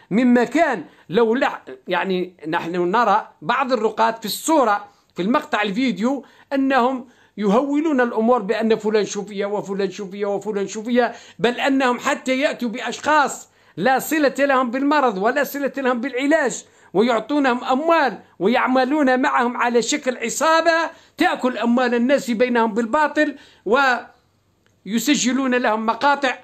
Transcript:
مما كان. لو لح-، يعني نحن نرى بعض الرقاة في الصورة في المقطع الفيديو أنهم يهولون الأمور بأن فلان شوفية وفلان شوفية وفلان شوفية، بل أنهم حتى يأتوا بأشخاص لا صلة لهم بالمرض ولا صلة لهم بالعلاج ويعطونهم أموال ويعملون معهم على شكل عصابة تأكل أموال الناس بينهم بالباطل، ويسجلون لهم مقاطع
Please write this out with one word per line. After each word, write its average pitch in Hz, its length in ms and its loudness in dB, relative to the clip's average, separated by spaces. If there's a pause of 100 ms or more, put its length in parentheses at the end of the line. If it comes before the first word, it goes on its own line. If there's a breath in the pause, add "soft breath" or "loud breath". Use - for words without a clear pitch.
(120)
مما 240 320 4
كان. 247 420 0 (240 loud breath)
لو 226 260 2
لح-، - 360 -4 (160)
يعني 180 460 -2 (140)
نحن 170 440 -2
نرى 214 380 2 (120)
بعض 247 320 -2
الرقاة 220 380 0
في 226 140 -10
الصورة 226 640 0 (280 soft breath)
في 180 60 -4
المقطع 220 400 0
الفيديو 226 640 -2 (280 loud breath)
أنهم 262 540 0 (300 soft breath)
يهولون 277 640 2
الأمور 233 400 2
بأن 214 340 0
فلان 214 300 0
شوفية 202 400 -6
وفلان 196 460 -4
شوفية 202 340 -8
وفلان 202 420 -4
شوفية، 226 460 -2 (260 loud breath)
بل 240 200 0
أنهم 262 400 0
حتى 262 400 -2
يأتوا 269 300 -2
بأشخاص 247 800 -2 (280 soft breath)
لا 254 220 2
صلة 285 400 0
لهم 262 320 2
بالمرض 269 460 2
ولا 254 260 0
صلة 277 340 -4
لهم 254 240 0
بالعلاج 277 640 0 (280 soft breath)
ويعطونهم 240 720 0
أموال 285 560 0 (200 soft breath)
ويعملون 254 800 2
معهم 247 360 0
على 240 240 2
شكل 254 360 -4
عصابة 320 720 0 (280 loud breath)
تأكل 294 400 0
أموال 240 380 0
الناس 247 360 0
بينهم 226 420 2
بالباطل، 294 640 0 (1500 loud breath)
ويسجلون 247 720 0
لهم 220 300 0
مقاطع 269 580 0